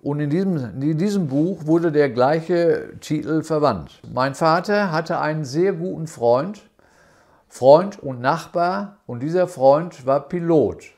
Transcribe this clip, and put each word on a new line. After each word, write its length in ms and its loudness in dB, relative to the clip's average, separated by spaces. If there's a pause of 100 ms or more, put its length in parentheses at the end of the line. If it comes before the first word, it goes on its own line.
Und 160 -4
in 120 -2
diesem, 500 -2
in 160 0
diesem 300 -2
Buch 400 -2
wurde 240 2
der 180 2
gleiche 920 0
Titel 420 -4
verwandt. 580 -2 (100)
Mein 220 -2
Vater 580 0
hatte 280 -2
einen 260 -2
sehr 280 0
guten 340 -8
Freund, 560 -2 (840)
Freund 540 4
und 180 -10
Nachbar, 840 -4
und 160 -10
dieser 260 0
Freund 600 2
war 200 0
Pilot. 580 0 (120)